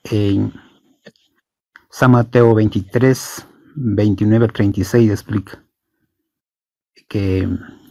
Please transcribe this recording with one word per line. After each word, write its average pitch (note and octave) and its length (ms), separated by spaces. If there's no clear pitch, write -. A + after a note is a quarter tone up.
en G#2 500
San B2+ 200
Mateo A#2+ 460
veintitrés, A2 920
veintinueve G#2+ 720
al A2 60
treinta G2+ 280
y F2+ 40
seis A#2 280
explica - 500
que, F#2+ 400